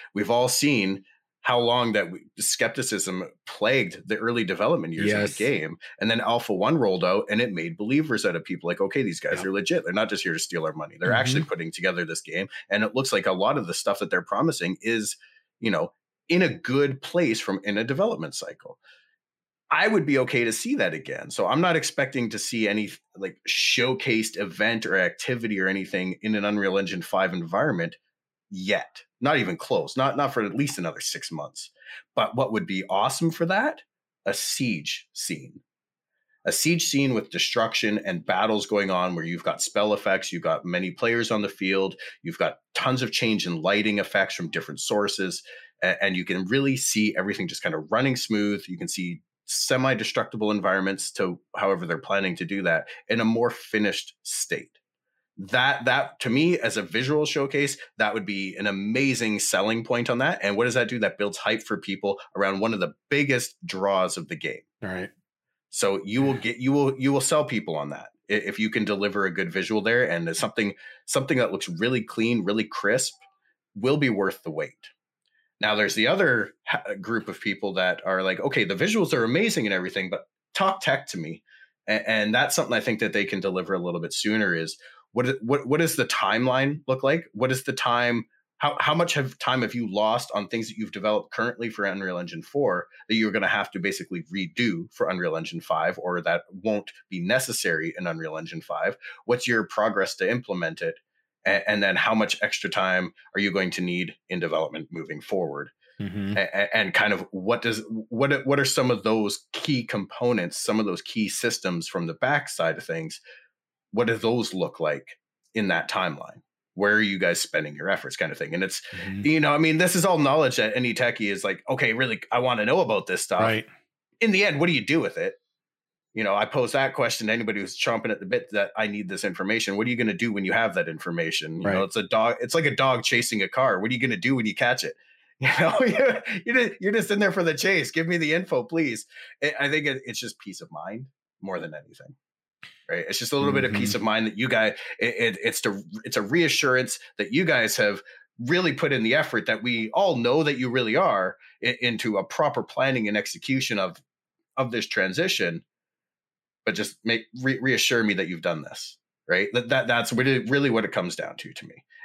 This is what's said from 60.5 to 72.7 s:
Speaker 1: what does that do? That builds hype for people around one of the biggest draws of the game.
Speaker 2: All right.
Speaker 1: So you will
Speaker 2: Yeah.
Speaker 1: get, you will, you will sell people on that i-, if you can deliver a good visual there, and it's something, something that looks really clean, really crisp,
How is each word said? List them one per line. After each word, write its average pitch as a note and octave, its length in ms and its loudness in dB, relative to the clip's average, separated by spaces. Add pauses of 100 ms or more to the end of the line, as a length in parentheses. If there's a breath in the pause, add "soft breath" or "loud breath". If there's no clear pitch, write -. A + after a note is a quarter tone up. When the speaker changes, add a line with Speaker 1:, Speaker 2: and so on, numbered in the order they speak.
Speaker 1:
what A#2 100 4
does A#2+ 100 0
that A#2+ 120 2
do? A#2+ 120 -4
That G2+ 180 0
builds G#2 200 -2
hype A2 260 -2
for G#2 140 -4
people G2 420 -4 (160 loud breath)
around G2 240 0
one A2+ 140 0
of G2+ 60 -2
the F2 140 -2 (160)
biggest C#3 460 0 (100)
draws F#2+ 520 2
of D#2+ 100 -8
the F2 80 -8
game. D2 260 -8 (220)
Speaker 2:
All G2 60 -6
right. F#2 200 -6 (640)
Speaker 1:
So G2 320 0
you A2+ 200 2
will C3+ 120 4
Speaker 2:
Yeah. B2+ 60 -6
Speaker 1:
get, A2+ 160 -2
you B2+ 140 2
will, C#3 280 4
you C3+ 140 2
will C3+ 80 4
sell D3+ 240 2
people G2+ 300 -4
on D2 140 -4
that - 200 -12 (200)
i-, G2+ 40 -2
if G2+ 260 -2
you A2 100 2
can A2 160 0
deliver G2+ 400 0
a F2+ 80 0
good F2 180 -2
visual F#2+ 300 0
there, A#2 280 2
and E2+ 180 -2
it's E2 120 -4
something, G#2 340 -2 (320 loud breath)
something C3+ 320 0
that A2 140 2
looks F#2+ 180 -4
really A2 320 0
clean, A2+ 420 0
really G#2 220 0
crisp, - 480 0 (640)